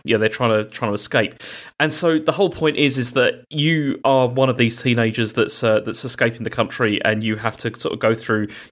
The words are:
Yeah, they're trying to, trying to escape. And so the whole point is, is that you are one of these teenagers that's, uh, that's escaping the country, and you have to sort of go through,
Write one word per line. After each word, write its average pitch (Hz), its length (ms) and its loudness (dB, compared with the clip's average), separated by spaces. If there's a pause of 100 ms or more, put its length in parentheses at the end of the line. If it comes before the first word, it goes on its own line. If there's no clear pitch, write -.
Yeah, 110 140 2
they're 110 100 4
trying 117 220 0
to, 107 200 2
trying 113 200 -4
to 101 40 -2
escape. 107 400 0 (460)
And 151 140 2
so 165 240 2
the 156 140 0
whole 185 180 2
point 156 260 -2
is, 135 220 2
is 120 140 -2
that - 380 0
you 151 540 0
are 131 240 4
one 131 220 2
of 123 80 -2
these 117 240 2
teenagers 113 500 0
that's, - 320 0
uh, 110 160 4
that's - 240 -6
escaping 120 400 -2
the 110 60 -6
country, 110 540 0
and 110 200 0
you 110 120 0
have 107 220 -6
to 113 220 -6
sort - 140 -4
of - 60 -6
go 113 140 4
through, 107 340 -2 (240)